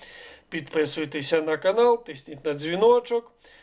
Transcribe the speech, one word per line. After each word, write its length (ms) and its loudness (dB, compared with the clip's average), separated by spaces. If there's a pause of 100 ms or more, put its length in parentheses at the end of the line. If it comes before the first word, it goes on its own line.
(500)
Підписуйтеся 920 -2
на 160 -2
канал, 480 2
тисніть 400 -14
на 80 -2
дзвіночок, 800 2 (320)